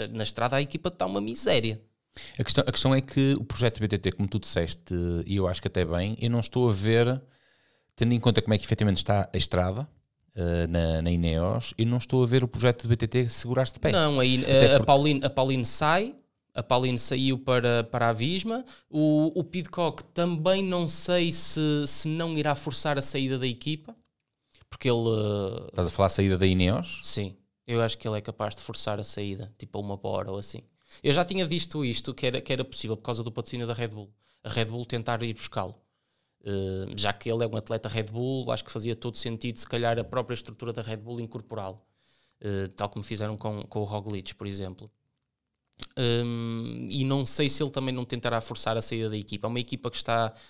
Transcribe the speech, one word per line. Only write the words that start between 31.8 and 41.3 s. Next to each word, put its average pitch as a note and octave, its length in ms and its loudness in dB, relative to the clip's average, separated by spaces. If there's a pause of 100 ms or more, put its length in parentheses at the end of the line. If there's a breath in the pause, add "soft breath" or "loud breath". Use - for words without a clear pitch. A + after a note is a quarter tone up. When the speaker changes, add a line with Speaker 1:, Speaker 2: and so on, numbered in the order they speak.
Speaker 1:
isto, A#2+ 300 -4
que - 100 -4
era, B2 160 -2
que - 100 -8
era B2+ 140 -2
possível G#2+ 320 -6
por G#2+ 60 -20
causa A#2 200 -4
do A#2 80 -6
patrocínio A#2+ 360 -8
da A#2+ 60 -4
Red A2+ 160 -4
Bull. G#2 220 -14 (320)
A A2 60 -10
Red A2 160 0
Bull A#2 200 -8
tentar A#2 360 -4
ir A#2 140 -4
buscá-lo. - 400 -6 (680)
Eh, F#2+ 540 -4
já G2+ 160 0
que - 180 -6
ele A#2 120 0
é A#2 40 0
um A2 80 -6
atleta A2+ 320 -4
Red G#2+ 180 -2
Bull, B2 460 -4
acho A#2 140 -4
que - 60 -14
fazia A2+ 240 -4
todo A#2 200 -8
sentido, A#2 440 -6
se - 80 -6
calhar, A#2 320 0
a A2+ 40 -4
própria A#2+ 300 -6
estrutura A#2 400 -8
da A#2 80 -8
Red A2 160 -8
Bull A#2+ 240 -10
incorporá-lo. G#2+ 580 -10 (600)